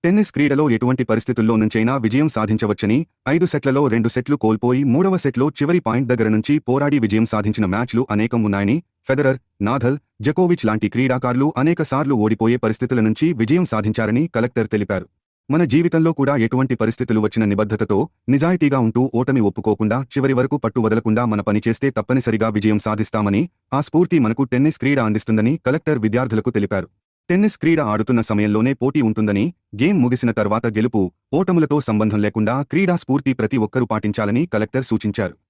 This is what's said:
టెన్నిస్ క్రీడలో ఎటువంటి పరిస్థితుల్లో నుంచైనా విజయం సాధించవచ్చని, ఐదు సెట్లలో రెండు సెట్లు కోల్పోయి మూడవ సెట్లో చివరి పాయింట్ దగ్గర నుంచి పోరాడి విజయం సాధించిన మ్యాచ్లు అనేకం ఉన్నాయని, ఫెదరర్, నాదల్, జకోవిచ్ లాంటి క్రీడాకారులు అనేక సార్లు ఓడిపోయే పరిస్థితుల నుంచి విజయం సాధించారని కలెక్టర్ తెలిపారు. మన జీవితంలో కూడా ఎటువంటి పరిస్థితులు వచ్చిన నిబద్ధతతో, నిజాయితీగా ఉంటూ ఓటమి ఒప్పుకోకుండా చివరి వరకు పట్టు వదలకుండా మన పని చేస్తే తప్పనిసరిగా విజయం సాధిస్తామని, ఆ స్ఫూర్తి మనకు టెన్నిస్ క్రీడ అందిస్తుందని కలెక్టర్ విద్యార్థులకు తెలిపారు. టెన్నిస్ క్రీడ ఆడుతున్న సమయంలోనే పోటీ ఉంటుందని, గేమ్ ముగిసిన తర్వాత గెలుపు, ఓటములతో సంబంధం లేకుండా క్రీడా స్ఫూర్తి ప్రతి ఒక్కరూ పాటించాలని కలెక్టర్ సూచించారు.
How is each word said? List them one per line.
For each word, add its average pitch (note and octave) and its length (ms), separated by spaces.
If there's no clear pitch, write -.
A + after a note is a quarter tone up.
టెన్నిస్ G3 280
క్రీడలో C#3+ 380
ఎటువంటి B2 340
పరిస్థితుల్లో A2+ 520
నుంచైనా A2 400
విజయం C3 320
సాధించవచ్చని, G#2+ 680
ఐదు E3 180
సెట్లలో C#3 400
రెండు A2+ 260
సెట్లు C#3+ 240
కోల్పోయి A#2+ 480
మూడవ F3+ 320
సెట్లో C#3 340
చివరి E3 300
పాయింట్ B2 300
దగ్గర A2+ 180
నుంచి A2 320
పోరాడి C#3+ 380
విజయం A2 280
సాధించిన G#2+ 400
మ్యాచ్లు A#2 440
అనేకం A2 320
ఉన్నాయని, G2+ 340
ఫెదరర్, C3 360
నాదల్, B2+ 360
జకోవిచ్ E3+ 440
లాంటి A2 220
క్రీడాకారులు B2 680
అనేక D#3+ 260
సార్లు C#3 340
ఓడిపోయే A2 460
పరిస్థితుల A#2 380
నుంచి A2 320
విజయం C#3 340
సాధించారని A2 640
కలెక్టర్ A#2 420
తెలిపారు. G2+ 380
మన D#3 160
జీవితంలో E3 480
కూడా C#3+ 240
ఎటువంటి B2+ 400
పరిస్థితులు A2+ 440
వచ్చిన G#2+ 240
నిబద్ధతతో, G#2 520
నిజాయితీగా C#3+ 500
ఉంటూ A#2 240
ఓటమి B2+ 260
ఒప్పుకోకుండా G#2+ 640
చివరి C3+ 340
వరకు C3 200
పట్టు A#2 240
వదలకుండా A2 440
మన G#2+ 160
పని G#2 200
చేస్తే A#2 300
తప్పనిసరిగా A2+ 580
విజయం G#2+ 300
సాధిస్తామని, G#2+ 640
ఆ C3+ 80
స్ఫూర్తి E3 380
మనకు A#2 260
టెన్నిస్ C3+ 360
క్రీడ C#3 200
అందిస్తుందని A2 580
కలెక్టర్ D3 400
విద్యార్థులకు A2 560
తెలిపారు. G2 340
టెన్నిస్ G#3 280
క్రీడ D#3+ 220
ఆడుతున్న A2 400
సమయంలోనే G#2+ 540
పోటీ C#3 280
ఉంటుందని, G#2+ 420
గేమ్ E3 280
ముగిసిన A#2+ 280
తర్వాత G#2+ 360
గెలుపు, G#2+ 360
ఓటములతో D#3+ 480
సంబంధం G#2+ 420
లేకుండా G#2+ 400
క్రీడా F3 340
స్ఫూర్తి C3+ 380
ప్రతి A2 320
ఒక్కరూ B2 240
పాటించాలని G#2+ 560
కలెక్టర్ A2+ 440
సూచించారు. G#2 460